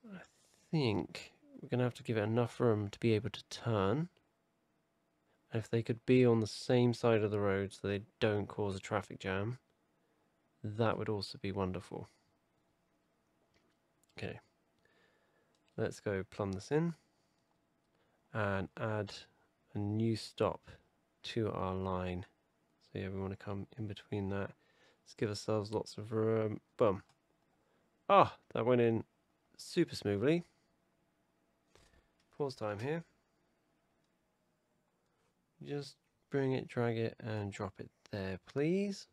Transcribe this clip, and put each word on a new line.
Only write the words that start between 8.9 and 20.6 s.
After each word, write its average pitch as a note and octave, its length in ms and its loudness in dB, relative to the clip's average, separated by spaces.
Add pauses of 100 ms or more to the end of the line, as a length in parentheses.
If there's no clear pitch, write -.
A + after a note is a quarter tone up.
jam, G2 400 -2 (1040)
that G#2+ 340 0
would G#2+ 120 -4
also G#2 300 -4
be G2 140 -6
wonderful. F#2 560 -4 (2000)
Okay, - 220 -8 (1400)
let's G#2+ 240 -4
go G2 300 -2
plumb G2 220 -4
this F#2+ 180 -8
in E3 240 2 (1400)
and G2 360 0 (100)
add G#2+ 340 -4 (640)
a G#2+ 40 -4
new G#2+ 360 0
stop - 560 -4 (520)